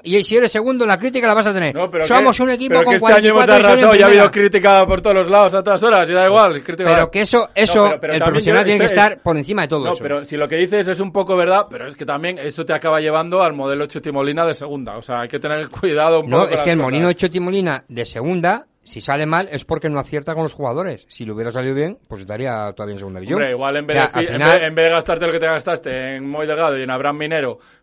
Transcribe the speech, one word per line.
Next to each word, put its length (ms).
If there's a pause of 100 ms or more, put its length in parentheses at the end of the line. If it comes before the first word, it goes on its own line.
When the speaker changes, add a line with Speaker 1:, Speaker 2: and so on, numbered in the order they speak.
Speaker 1:
y 200
si 140
eres 160
segundo, 320
la 140
crítica 280
la 80
vas 120
a 80
tener. 200
Speaker 2:
No, 160
pero 160
Speaker 1:
Somos 300
Speaker 2:
que, 60
Speaker 1:
un 80
equipo 240
Speaker 2:
pero 100
Speaker 1:
con 80
Speaker 2:
que 60
este 140
año 180
hemos 0
Speaker 1:
cuarenta 0
y 20
cuatro 220
divisiones 100
Speaker 2:
arrasado 300
Speaker 1:
en 60
Speaker 2:
y 20
ha 40
habido 240
Speaker 1:
primera. 200
Speaker 2:
crítica 360
por 140
todos 160
los 140
lados 240
a 100
todas 180
horas 280
y 20
da 140
igual, 360
crítica 280
Speaker 1:
Pero 160
Speaker 2:
va. 40
Speaker 1:
que 120
eso, 160
Speaker 2:
No, 160
Speaker 1:
eso, 340
Speaker 2:
pero, 140
pero 120
Speaker 1:
el 40
Speaker 2:
también 140
Speaker 1:
profesional 300
Speaker 2:
yo 40
Speaker 1:
tiene 140
que 60
Speaker 2:
estoy 160
Speaker 1:
estar 200
por 160
encima 240
de 60
todo 180
Speaker 2:
No, 80
Speaker 1:
eso. 80
Speaker 2:
pero 240
si 100
lo 100
que 100
dices 320
es 120
un 120
poco 240
verdad, 340
pero 180
es 80
que 80
también 340
eso 280
te 80
acaba 260
llevando 300 (120)
al 100
modelo 340
Chetimolina 580
de 100
segunda. 420
O 60
sea, 180
hay 80
que 100
tener 300
cuidado 520
un 100
Speaker 1:
No, 80
Speaker 2:
poco 80
con 80
Speaker 1:
es 20
Speaker 2:
las 80
Speaker 1:
que 80
el 60
Speaker 2:
cosas. 140
Speaker 1:
Molino 200
Chetimolina 760
de 160
segunda, 600 (160)
si 180
sale 240
mal, 280
es 120
porque 240
no 120
acierta 340
con 80
los 100
jugadores. 560
Si 160
le 80
hubiera 200
salido 220
bien, 240 (100)
pues 140
estaría 520
todavía 200
en 40
segunda 220
división. 180
Speaker 2:
Hombre, 140
igual 240
en 100
vez 100
Speaker 1:
O 40
sea, 80
Speaker 2:
de 40
fi-, 60
Speaker 1:
al 80
Speaker 2:
en 60
Speaker 1:
final 260
Speaker 2:
vez, 100
en 60
vez 100
de 60
gastarte 360
lo 60
que 60
te 80
gastaste 720
en 120
Moy 180
Delgado 320
y 40
en 80
Abraham 280
Minero, 400 (240)